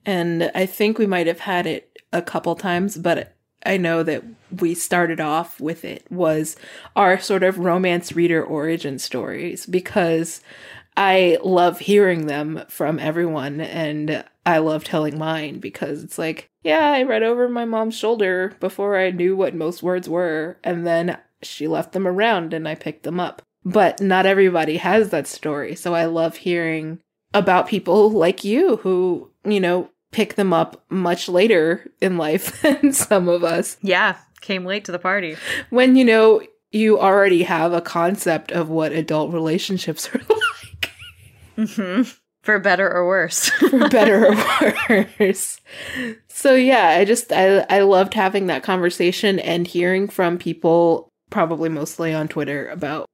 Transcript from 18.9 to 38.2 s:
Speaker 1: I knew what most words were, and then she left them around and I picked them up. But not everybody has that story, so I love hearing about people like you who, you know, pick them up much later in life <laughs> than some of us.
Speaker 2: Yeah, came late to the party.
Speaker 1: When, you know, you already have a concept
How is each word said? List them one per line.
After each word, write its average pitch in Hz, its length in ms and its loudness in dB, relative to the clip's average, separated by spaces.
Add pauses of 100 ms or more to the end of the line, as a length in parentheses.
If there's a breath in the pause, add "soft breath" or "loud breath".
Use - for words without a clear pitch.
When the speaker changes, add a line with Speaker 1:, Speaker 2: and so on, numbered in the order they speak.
Speaker 1:
I 185 140 0
knew 180 240 0
what 185 220 0
most 165 260 -6
words 180 260 -4
were, 165 540 -4
and 175 240 -4
then 170 320 -2 (240)
she - 240 -10
left 160 260 -4
them 202 140 -4
around 180 480 0
and 160 140 -6
I 156 80 -6
picked - 260 -12
them 170 160 -6
up. - 240 -8 (240)
But 185 360 2
not 190 240 4
everybody 180 500 4
has 202 320 2
that 147 180 -2
story, 143 480 -8
so 175 200 -4
I 165 100 2
love 165 320 -2
hearing 160 640 -4 (320)
about 185 340 2
people 202 440 4
like 190 340 0
you 254 320 2
who, 180 540 -2 (160)
you 208 120 0
know, 180 300 0 (240)
pick - 220 -2
them 190 180 0
up 165 380 -2
much 180 400 -2
later 180 600 2 (120)
in 185 160 0
life 160 440 -2
<laughs> - 0 -
than 285 300 2
some 190 360 0
of 175 140 2
us. 170 380 -2
Speaker 2:
Yeah, 190 360 2 (260)
came 185 240 -6
late 202 180 -6
to 185 80 -10
the 175 60 -8
party. 185 380 -4 (340 loud breath)
Speaker 1:
When, 254 260 6
you 262 80 8
know, 220 380 6 (300)
you 214 280 4
already 190 440 4
have 170 280 0
a 170 80 0
concept 170 720 -2